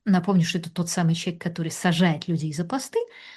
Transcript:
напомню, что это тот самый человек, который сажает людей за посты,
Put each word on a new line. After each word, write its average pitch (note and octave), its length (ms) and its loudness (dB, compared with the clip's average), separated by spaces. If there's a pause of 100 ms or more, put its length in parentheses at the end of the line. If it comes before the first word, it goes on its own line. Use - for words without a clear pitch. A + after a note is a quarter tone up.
напомню, F#3 400 4
что F3+ 120 -2
это E3+ 120 -6
тот E3+ 200 -4
самый E3 260 2
человек, E3+ 260 -6
который E3 300 -4
сажает E3 560 2
людей D#3 260 -2
за E3 120 -4
посты, C4 340 -4 (380)